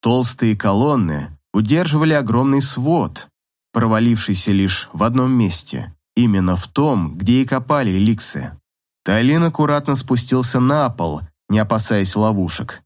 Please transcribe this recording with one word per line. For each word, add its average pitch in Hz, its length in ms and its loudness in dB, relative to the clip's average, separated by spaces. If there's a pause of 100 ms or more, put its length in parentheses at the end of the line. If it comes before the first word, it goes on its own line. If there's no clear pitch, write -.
Толстые 120 540 0
колонны 101 800 -2 (160)
удерживали 151 600 2
огромный 135 480 2
свод, 139 680 -2 (460)
провалившийся 110 800 0
лишь 95 420 0
в 85 100 -2
одном 127 280 2
месте, 113 640 -2 (220)
именно 98 400 2
в 90 120 -6
том, 104 500 -2
где 120 240 2
и 127 40 2
копали 131 460 -2
ликсы. 95 600 -2 (520)
Тайлин 127 400 2
аккуратно 147 520 0
спустился 127 640 0
на 135 300 2
пол, 80 320 -6 (280)
не 104 100 2
опасаясь 107 560 0
ловушек. 104 720 -2